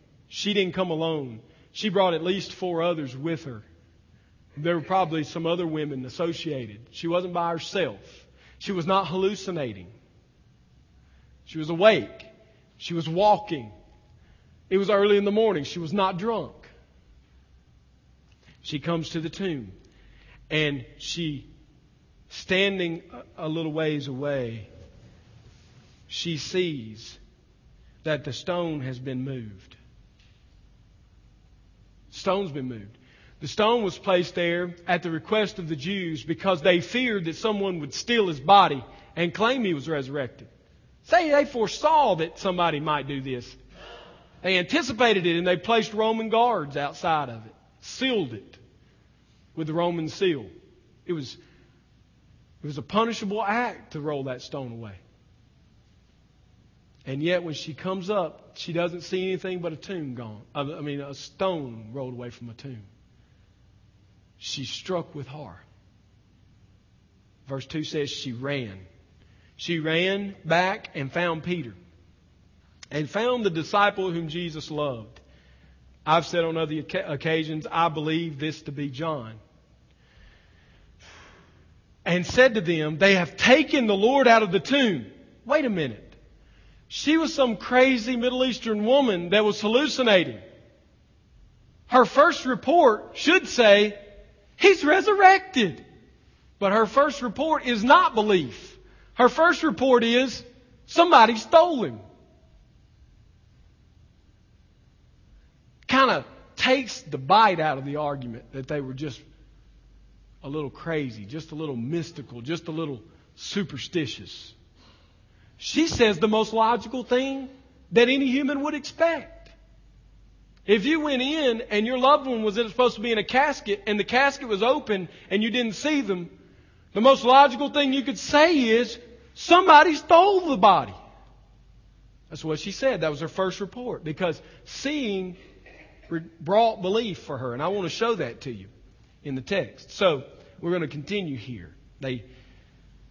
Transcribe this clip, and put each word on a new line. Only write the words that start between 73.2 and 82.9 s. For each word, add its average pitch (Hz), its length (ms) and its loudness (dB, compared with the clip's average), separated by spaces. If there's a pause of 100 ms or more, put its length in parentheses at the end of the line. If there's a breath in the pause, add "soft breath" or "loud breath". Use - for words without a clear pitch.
the 202 60 0
disciple 196 640 0
whom 165 180 -6
Jesus 160 420 -8
loved. 135 480 -6 (880 soft breath)
I've 160 200 2
said 170 200 0
on 165 100 -4
other 156 200 -4
oca-, 175 360 -6
occasions, 156 580 -4
"I 170 200 2
believe 160 500 -4
this 151 220 -6
to 147 100 -12
be 143 180 -6
John." 131 440 -8 (2750 soft breath)
And 175 200 0
said 254 280 4
to 214 80 0
them, 156 360 -2